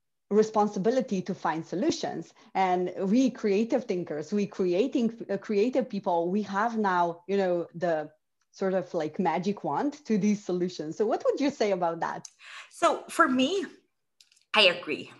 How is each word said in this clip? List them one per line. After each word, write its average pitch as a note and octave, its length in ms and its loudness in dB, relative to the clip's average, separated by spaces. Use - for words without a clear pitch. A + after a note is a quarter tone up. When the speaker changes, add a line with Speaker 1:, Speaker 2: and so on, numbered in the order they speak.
Speaker 1:
responsibility G#3 920 2
to F#3+ 100 -4
find D#3+ 320 -4
solutions. E3+ 680 -4
And F#3 460 0
we A#3 320 4
creative A3+ 520 0
thinkers, E3 480 -4
we G#3 140 0
creating, G#3+ 840 0
uh, G3 80 -2
creative A3+ 520 0
people, F3 400 0
we G#3 140 0
have G#3 340 -2
now, F3 500 0
you F#3+ 80 -2
know, F3+ 400 0
the E3 340 -2
sort F#3+ 240 -2
of, F3+ 180 -4
like, D#3 260 -2
magic F3+ 460 0
wand F#3+ 400 -4
to G#3+ 120 0
these G#3 280 2
solutions. F3+ 500 -4
So G#3+ 100 2
what C4+ 200 0
would A4 160 2
you C#4 80 2
say G#3+ 220 0
about E3+ 280 -2
that? D#3+ 300 -6
Speaker 2:
So - 380 0
for - 180 4
me, C4 380 0
I G#3+ 80 6
agree. E3 580 0